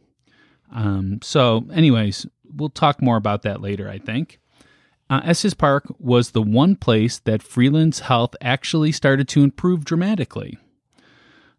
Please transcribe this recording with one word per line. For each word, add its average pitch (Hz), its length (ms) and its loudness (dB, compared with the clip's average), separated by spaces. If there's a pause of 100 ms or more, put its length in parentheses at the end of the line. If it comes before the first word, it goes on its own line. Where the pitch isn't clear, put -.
(720)
Um, 98 500 -4
so, 120 500 0
anyways, 117 540 2 (280)
we'll 147 140 -6
talk - 340 -2
more 123 140 2
about 104 260 -2
that 101 180 -6
later, 101 280 -8
I 98 100 -12
think. 123 400 -8 (680)
Uh, 135 160 0
Estes 170 300 0
Park 139 320 0 (120)
was 120 320 2
the 113 120 0
one 131 340 4
place 113 440 0
that 110 220 -2
Freeland's 143 580 2
health 120 400 -2
actually 151 520 -2
started 135 360 0
to 147 140 4
improve 156 420 0
dramatically. 175 720 -4 (1040)